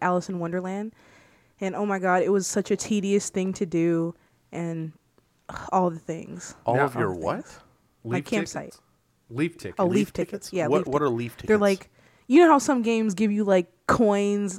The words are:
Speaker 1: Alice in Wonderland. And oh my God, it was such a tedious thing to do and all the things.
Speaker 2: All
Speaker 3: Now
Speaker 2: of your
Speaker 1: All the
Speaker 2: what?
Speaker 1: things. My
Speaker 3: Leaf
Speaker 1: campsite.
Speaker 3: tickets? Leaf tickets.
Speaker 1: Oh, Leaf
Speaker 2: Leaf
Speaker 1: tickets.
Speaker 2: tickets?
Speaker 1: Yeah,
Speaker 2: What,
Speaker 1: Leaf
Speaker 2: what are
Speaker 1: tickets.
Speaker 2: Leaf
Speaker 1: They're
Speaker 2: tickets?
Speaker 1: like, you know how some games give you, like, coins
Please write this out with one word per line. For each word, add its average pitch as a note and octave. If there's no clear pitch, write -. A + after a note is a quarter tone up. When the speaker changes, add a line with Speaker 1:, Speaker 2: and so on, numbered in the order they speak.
Speaker 1:
Alice F3+
in F#3
Wonderland. F#3
And F#3+
oh G3+
my G3
God, F#3
it -
was G3
such -
a G3+
tedious G3+
thing F#3+
to F#3+
do E3
and E3
all F#3
the E3
things. -
Speaker 2:
All A#2
Speaker 3:
Now C#3
Speaker 2:
of B2+
your A#2
Speaker 1:
All F#2
the -
Speaker 2:
what? A2+
Speaker 1:
things. -
My A#2
Speaker 3:
Leaf D3
Speaker 1:
campsite. -
Speaker 3:
tickets? -
Leaf D3
tickets. F#2+
Speaker 1:
Oh, G3
Leaf F3+
Speaker 2:
Leaf G3+
Speaker 1:
tickets. -
Speaker 2:
tickets? -
Speaker 1:
Yeah, F3
Speaker 2:
What, D3
Speaker 1:
Leaf -
Speaker 2:
what C#3
are -
Speaker 1:
tickets. A#2+
Speaker 2:
Leaf A#2+
Speaker 1:
They're G#3+
Speaker 2:
tickets? G3+
Speaker 1:
like, G3
you C4
know E4+
how D4+
some C4
games A3
give G3+
you, G#3
like, F#3+
coins G3+